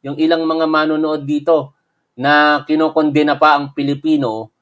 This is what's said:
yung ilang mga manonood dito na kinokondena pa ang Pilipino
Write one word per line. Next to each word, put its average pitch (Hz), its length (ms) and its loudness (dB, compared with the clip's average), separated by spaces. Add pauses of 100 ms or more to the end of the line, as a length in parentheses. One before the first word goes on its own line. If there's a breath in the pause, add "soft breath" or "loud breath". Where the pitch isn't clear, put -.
yung 143 160 -8
ilang 165 240 2
mga 160 240 0
manonood 156 560 -2
dito 147 480 0 (400)
na 147 560 2
kinokondena 151 720 0
pa 151 160 4
ang 143 160 -6
Pilipino 139 880 -4